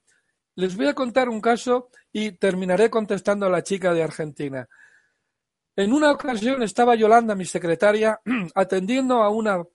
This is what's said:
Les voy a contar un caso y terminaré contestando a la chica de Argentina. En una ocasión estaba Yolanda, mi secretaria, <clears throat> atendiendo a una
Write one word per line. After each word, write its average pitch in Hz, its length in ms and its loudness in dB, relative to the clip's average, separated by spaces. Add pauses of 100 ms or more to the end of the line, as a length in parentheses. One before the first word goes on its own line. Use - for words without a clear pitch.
(560)
Les 180 200 -4
voy 254 100 0
a 285 80 0
contar 254 340 0
un 220 120 -6
caso 247 500 -2 (220)
y 214 200 -4
terminaré 185 580 0
contestando 208 560 -2
a 185 40 2
la 170 120 0
chica 185 300 -2
de 165 100 0
Argentina. 147 680 -8 (1080)
En 202 160 0
una 302 180 4
ocasión 262 520 -2
estaba 240 340 2
Yolanda, 220 380 4
mi 190 100 -6
secretaria, 208 800 0
<clears throat> 208 300 -4
atendiendo 220 680 0
a 208 80 4
una 208 340 -2 (100)